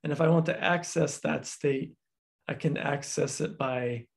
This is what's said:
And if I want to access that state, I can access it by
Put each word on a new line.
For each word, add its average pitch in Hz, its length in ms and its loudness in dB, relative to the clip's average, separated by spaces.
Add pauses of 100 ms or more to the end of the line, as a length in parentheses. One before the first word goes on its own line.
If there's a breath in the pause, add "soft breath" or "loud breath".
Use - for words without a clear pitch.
And 151 80 -2
if 147 100 0
I 160 60 6
want 165 200 6
to - 160 -2
access 165 560 0
that - 260 -2
state, - 480 -2 (540)
I - 60 -4
can - 240 0
access 143 640 -2
it - 160 -4
by 123 480 -2 (120)